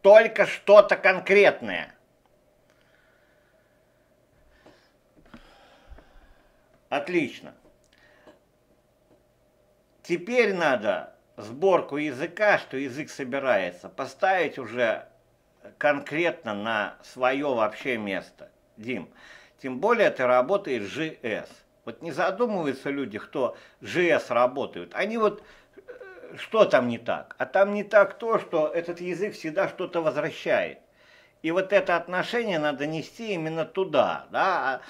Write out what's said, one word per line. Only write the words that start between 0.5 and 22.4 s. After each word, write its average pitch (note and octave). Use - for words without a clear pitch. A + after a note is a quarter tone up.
конкретное. F3
Отлично. C#3+
Теперь G3+
надо A2+
сборку C#3
языка, D3+
что -
язык C3+
собирается, B2
поставить D3
уже A#2
конкретно D3
на G#2
свое C3+
вообще A2+
место, G2
Дим. A2
Тем B2+
более G#3
ты B2+
работаешь B2+
Ж B2+
С. G2
Вот -
не E3
задумываются F3+